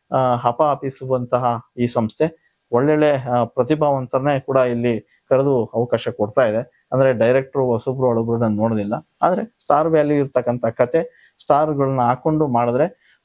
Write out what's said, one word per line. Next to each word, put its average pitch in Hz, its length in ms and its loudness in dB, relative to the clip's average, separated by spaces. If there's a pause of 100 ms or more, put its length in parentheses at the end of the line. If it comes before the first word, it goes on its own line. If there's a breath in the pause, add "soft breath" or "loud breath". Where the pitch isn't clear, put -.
(120)
ಆ, 127 220 2
ಹಪ 120 280 0
ಹಪಿಸುವಂತಹ 127 1000 -2 (160)
ಈ 120 80 0
ಸಂಸ್ಥೆ 123 680 -4 (160)
ಒಳ್ಳೊಳ್ಳೆ, 147 440 2
ಆ, 123 280 -2
ಪ್ರತಿಭಾವಂತರನ್ನೇ 135 960 -2
ಕೂಡ 135 160 -2
ಇಲ್ಲಿ 120 720 -2
ಕರೆದು 135 360 2
ಅವಕಾಶ 117 440 -2
ಕೊಡ್ತಾ 107 380 0
ಇದೆ. 110 460 -4
ಅಂದ್ರೆ 131 200 4
ಡೈರೆಕ್ಟ್ರು 127 520 0
ಹೊಸಬ್ರು 127 460 -2
ಹಳಬ್ರನ್ನ 117 460 0
ನೋಡೋದಿಲ್ಲ, 107 520 -2 (140)
ಆದ್ರೆ 185 400 -2
ಸ್ಟಾರ್ 156 260 0
ವ್ಯಾಲ್ಯೂ 151 280 2
ಇರ್ತಕ್ಕಂಥ 123 500 -2
ಕತೆ, 127 760 -4
ಸ್ಟಾರ್‌ಗಳನ್ನ 139 580 0
ಹಾಕೊಂಡು 147 460 0
ಮಾಡಿದ್ರೆ, 123 800 -2